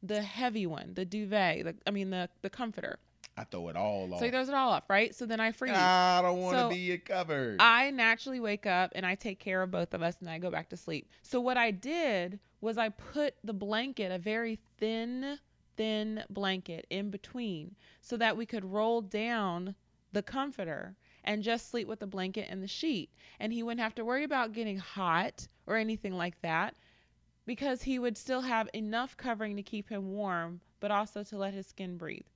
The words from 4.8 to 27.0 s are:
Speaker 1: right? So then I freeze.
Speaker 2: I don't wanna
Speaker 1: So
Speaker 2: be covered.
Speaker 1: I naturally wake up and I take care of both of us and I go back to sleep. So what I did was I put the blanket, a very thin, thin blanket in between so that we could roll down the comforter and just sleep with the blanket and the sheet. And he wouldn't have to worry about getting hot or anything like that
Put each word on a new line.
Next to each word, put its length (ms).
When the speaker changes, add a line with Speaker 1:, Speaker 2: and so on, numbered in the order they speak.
Speaker 1:
right? 260
So 100
then 140
I 140
freeze. 200
Speaker 2:
I 480
don't 200
wanna 180
Speaker 1:
So 100
Speaker 2:
be 280
covered. 640
Speaker 1:
I 300
naturally 500
wake 240
up 280
and 120
I 100
take 240
care 220
of 100
both 220
of 80
us 180
and 100
I 80
go 140
back 200
to 60
sleep. 300
So 180
what 160
I 160
did 720
was 180
I 120
put 520
the 120
blanket, 580
a 60
very 420
thin, 600
thin 520
blanket 600
in 200
between 640
so 160
that 180
we 100
could 200
roll 360
down 720
the 100
comforter 720
and 180
just 300
sleep 160
with 140
the 60
blanket 420
and 120
the 60
sheet. 420
And 140
he 100
wouldn't 160
have 160
to 100
worry 200
about 260
getting 260
hot 680
or 120
anything 360
like 280
that 340